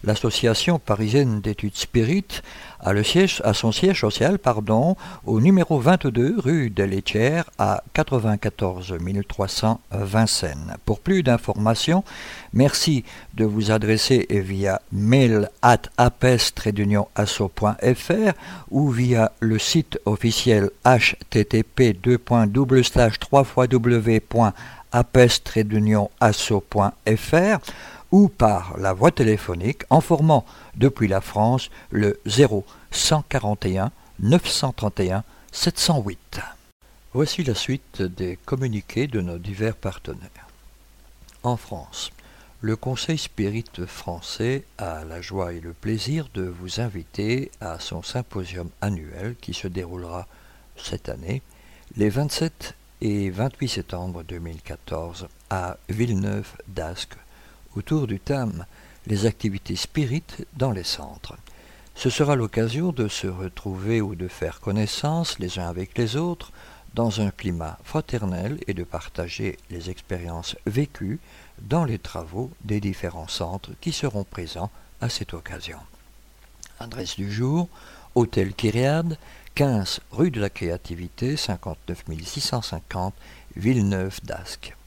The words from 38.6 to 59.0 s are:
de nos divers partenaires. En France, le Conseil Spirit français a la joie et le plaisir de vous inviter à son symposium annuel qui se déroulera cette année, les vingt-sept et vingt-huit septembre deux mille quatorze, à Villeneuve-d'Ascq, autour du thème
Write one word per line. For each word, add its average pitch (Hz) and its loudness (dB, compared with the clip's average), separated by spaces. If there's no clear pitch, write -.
de 113 -2
nos 87 -4
divers 101 -4
partenaires. - -12
En 123 0
France, - -12
le 110 -2
Conseil 131 -4
Spirit 107 -4
français 113 -6
a 80 -8
la 80 -12
joie 90 -6
et 85 -10
le 85 -14
plaisir 120 -6
de 101 -6
vous 90 -8
inviter 110 -4
à 85 -10
son - -10
symposium 90 -8
annuel 92 -6
qui - -10
se - -8
déroulera 90 -10
cette - -10
année, 113 -8
les 104 2
vingt-sept - -4
et 101 -2
vingt-huit 120 -4
septembre 90 -8
deux 85 -12
mille 82 -12
quatorze, 85 -10
à 92 -6
Villeneuve-d'Ascq, 98 -4
autour 139 -2
du 101 -6
thème 110 -4